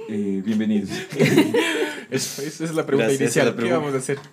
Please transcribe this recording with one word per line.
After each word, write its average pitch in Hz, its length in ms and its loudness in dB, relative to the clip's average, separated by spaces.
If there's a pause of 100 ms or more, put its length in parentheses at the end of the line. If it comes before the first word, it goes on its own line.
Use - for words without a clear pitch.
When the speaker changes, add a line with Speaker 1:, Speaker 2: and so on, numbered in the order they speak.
(100)
Speaker 1:
Eh, 101 340 -2
bienvenidos. 107 460 0
Speaker 2:
<laughs> - 100 -6 (1080)
Eso, - 320 -4
esa 156 240 -8
es 165 80 -4
la 147 140 0
pregunta 117 220 2
Speaker 3:
Gracias, 135 120 2
Speaker 2:
inicial. 135 80 2
Speaker 3:
esa 151 120 2
es 131 60 6
la 117 40 2
Speaker 2:
¿Qué 98 60 -2
Speaker 3:
pregunta. 170 220 0
Speaker 2:
vamos 147 160 -2
a 131 40 0
hacer? 139 200 -2 (140)